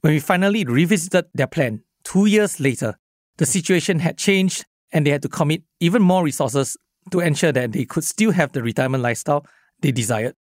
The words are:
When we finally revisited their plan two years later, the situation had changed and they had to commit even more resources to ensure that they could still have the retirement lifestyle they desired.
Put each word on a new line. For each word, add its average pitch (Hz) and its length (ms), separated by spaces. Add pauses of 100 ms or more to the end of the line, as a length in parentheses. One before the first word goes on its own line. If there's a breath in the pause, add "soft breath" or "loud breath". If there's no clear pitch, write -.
When 156 120
we 151 60
finally 196 460
revisited 170 600 (100)
their 135 120
plan 120 360 (200)
two 196 220
years 208 340
later, 123 380 (400)
the 156 80
situation 175 540
had 160 180
changed 190 480 (260)
and 151 140
they 147 60
had 143 120
to 139 60
commit 156 340 (160)
even 180 220
more 185 220
resources 135 540 (340)
to 175 80
ensure 160 320
that 123 200
they 127 140
could - 180
still 220 280
have 156 200
the 131 100
retirement 131 420
lifestyle 143 420 (360 soft breath)
they 147 100
desired. 117 440 (100)